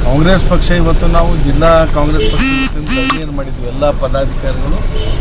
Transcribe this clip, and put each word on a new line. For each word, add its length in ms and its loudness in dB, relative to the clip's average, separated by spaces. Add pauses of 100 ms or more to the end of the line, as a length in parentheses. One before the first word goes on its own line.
ಕಾಂಗ್ರೆಸ್ 460 2
ಪಕ್ಷ 220 2
ಇವತ್ತು 360 2
ನಾವು 300 2
ಜಿಲ್ಲಾ 480 2
ಕಾಂಗ್ರೆಸ್ 460 0
ಪಕ್ಷ 120 0
ವತಿಯಿಂದ 800 -2
ಏನು 100 -8
ಮಾಡಿದ್ವಿ, 360 -6
ಎಲ್ಲ 240 -2
ಪದಾಧಿಕಾರಿಗಳು, 840 -2 (440)